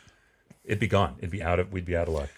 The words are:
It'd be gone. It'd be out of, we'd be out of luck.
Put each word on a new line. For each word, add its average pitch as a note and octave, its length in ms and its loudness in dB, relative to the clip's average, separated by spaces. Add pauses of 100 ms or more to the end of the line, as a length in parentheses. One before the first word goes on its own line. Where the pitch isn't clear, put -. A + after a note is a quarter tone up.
(640)
It'd - 160 -2
be A2 80 0
gone. G2 300 4
It'd - 140 -8
be F#2+ 120 -6
out F2 160 2
of, F2+ 140 -2
we'd F#2 120 -2
be E2+ 120 0
out E2+ 100 0
of E2 60 -2
luck. D2 240 -2